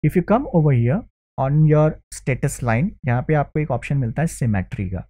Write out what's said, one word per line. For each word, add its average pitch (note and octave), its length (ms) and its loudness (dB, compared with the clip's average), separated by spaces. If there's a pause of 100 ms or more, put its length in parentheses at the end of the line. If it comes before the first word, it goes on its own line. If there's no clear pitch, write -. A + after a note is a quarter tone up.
if D3+ 140 0
you F3 140 2
come C4+ 160 2 (120)
over D3+ 140 4
here B2 280 2 (360)
on C#3+ 320 2
your D3+ 200 6 (240)
status - 500 -4
line, B2 260 0 (180)
यहाँ B2 200 0
पे D#3 60 0
आपको D3 260 -2
एक D3+ 120 -4
ऑप्शन C3+ 260 -2
मिलता B2+ 240 -2
है E3 60 0
सिमेट्री G2+ 640 -2
का F#2 100 -6 (100)